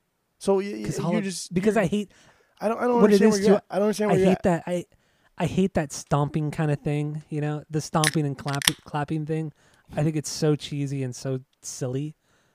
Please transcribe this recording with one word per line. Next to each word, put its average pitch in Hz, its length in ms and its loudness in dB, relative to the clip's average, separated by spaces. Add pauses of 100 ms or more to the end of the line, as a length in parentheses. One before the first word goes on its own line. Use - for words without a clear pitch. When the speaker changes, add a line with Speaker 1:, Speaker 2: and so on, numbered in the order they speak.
(380)
Speaker 1:
So 196 200 0
y-, 202 200 -2
y-, 214 60 -8
Speaker 2:
'Cause - 140 -4
Speaker 1:
you - 60 -4
Speaker 2:
Holla-, 214 180 0
Speaker 1:
just, 190 320 -8
Speaker 2:
because 196 220 2
Speaker 1:
you're 220 100 4
Speaker 2:
I - 20 0
hate 202 240 -2 (500)
Speaker 1:
I 190 60 -2
don't, 233 100 0
I - 60 -6
don't 240 180 4
Speaker 2:
what 208 100 8
it 202 120 8
Speaker 1:
understand 220 100 8
Speaker 2:
is, 202 60 2
Speaker 1:
where - 20 -2
you're 208 80 4
Speaker 2:
too. 196 60 8
Speaker 1:
at. - 140 -2
I - 60 -6
don't 196 80 2
understand 208 280 0
Speaker 2:
I - 20 4
Speaker 1:
where 190 60 4
you're 185 100 6
Speaker 2:
hate 185 80 4
Speaker 1:
at. - 60 -14
Speaker 2:
that. 175 240 2
I, 180 180 -4 (560)
I 175 40 0
hate 185 300 2
that 156 180 -2
stomping 147 580 -2
kinda 151 240 0
thing, 151 540 -4
you 156 100 -4
know, 151 300 -4
the 151 100 -2
stomping 156 460 0
and 139 120 -4
clap-, 143 260 -6 (200)
clapping 151 420 -6
thing. 156 280 -6 (420)
I 151 80 -2
think 156 140 0
it's 143 120 -6
so 151 280 0
cheesy 139 440 -6
and 127 140 -6
so 135 240 -6 (220)
silly. 139 540 -8 (400)